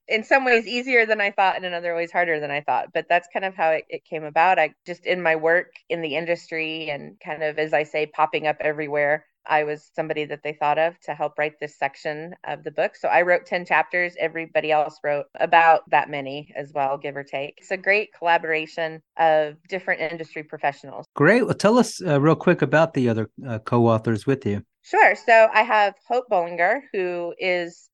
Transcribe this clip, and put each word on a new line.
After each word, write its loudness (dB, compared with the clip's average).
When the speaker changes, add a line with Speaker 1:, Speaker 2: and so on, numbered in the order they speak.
Speaker 1:
In -2
some 2
ways 2
easier 0
than 0
I -2
thought, 2
and -8
in -8
other -4
ways -4
harder 0
than -6
I -4
thought. -2
But -4
that's 0
kind -4
of -4
how 0
it, -2
it -12
came -10
about. 2
I 2
just, -12
in -2
my 2
work 0
in -4
the -6
industry -6
and -12
kind -10
of, -4
as -2
I 4
say, -4
popping -2
up 0
everywhere, -2
I 0
was -8
somebody -4
that -10
they -8
thought -2
of 0
to -8
help -8
write -4
this -12
section -8
of -10
the -12
book. -4
So -4
I 4
wrote 0
ten -4
chapters. 0
Everybody -4
else 0
wrote -4
about 4
that 2
many -8
as -12
well, -2
give -10
or -10
take. -10
It's -14
a -4
great 0
collaboration -2
of 2
different -6
industry -8
professionals. -8
Speaker 2:
Great. 4
Well, -2
tell 4
us, 0
uh, 0
real 4
quick 2
about 2
the 0
other, -2
uh, -6
co-authors 2
with -2
you. -2
Speaker 1:
Sure. 4
So 6
I 4
have 2
Hope -2
Bollinger, 0
who -4
is -4